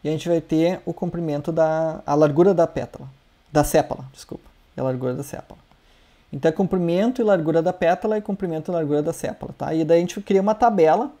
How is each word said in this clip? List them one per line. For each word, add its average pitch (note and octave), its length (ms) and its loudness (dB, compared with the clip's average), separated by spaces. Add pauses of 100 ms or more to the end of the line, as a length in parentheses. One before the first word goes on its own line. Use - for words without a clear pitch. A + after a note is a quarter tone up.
E D3 60 -4
a - 20 -2
gente D#3 160 -4
vai E3+ 140 2
ter E3 440 0
o E3+ 80 -6
comprimento D#3+ 560 -6
da, D#3+ 560 0
a C#3+ 80 -2
largura D3+ 400 4
da E3 140 4
pétala, - 400 -12 (420)
da D3 140 2
sépala, - 480 0
desculpa, - 320 -18 (320)
e - 60 -10
a - 20 -2
largura B2+ 300 -2
da B2+ 100 -8
sépala. - 340 -14 (720)
Então D3+ 180 0
é - 20 2
comprimento F#3 720 0
e - 20 2
largura E3 380 2
da F3 100 0
pétala F#3 460 0
e G#3+ 40 -4
comprimento F3+ 480 -6
e F3+ 40 -4
largura D3+ 280 0
da D#3+ 120 -4
sépala, - 440 -10
tá? D3+ 160 -6
E D#3+ 120 0
daí E3 140 6
a - 20 4
gente F3+ 180 -6
cria G3 220 2
uma G#3 120 0
tabela. G#3+ 560 4 (100)